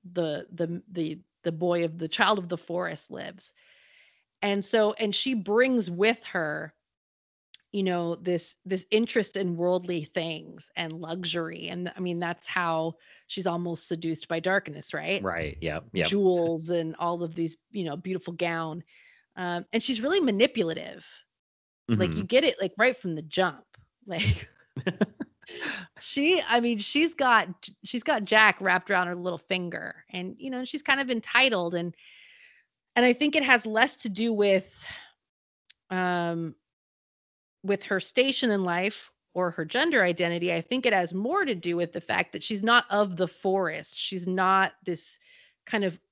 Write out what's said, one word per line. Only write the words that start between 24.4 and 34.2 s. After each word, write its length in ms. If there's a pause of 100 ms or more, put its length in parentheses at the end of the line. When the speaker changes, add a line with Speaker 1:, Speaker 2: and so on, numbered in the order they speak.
Speaker 2:
<laughs> 40 (1080)
Speaker 1:
she, 480
I 140
mean, 180
she's 340
got, 340 (360)
she's 200
got 220
Jack 340
wrapped 300
around 180
her 80
little 220
finger, 720
and, 300
you 100
know, 160
she's 160
kind 180
of 120
entitled, 640
and, 180 (1040)
and 100
I 80
think 220
it 80
has 240
less 300
to 120
do 240